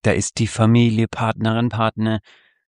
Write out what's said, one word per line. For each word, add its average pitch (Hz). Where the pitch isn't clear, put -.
da 110
ist -
die 113
Familie, 113
Partnerin, 113
Partner. 110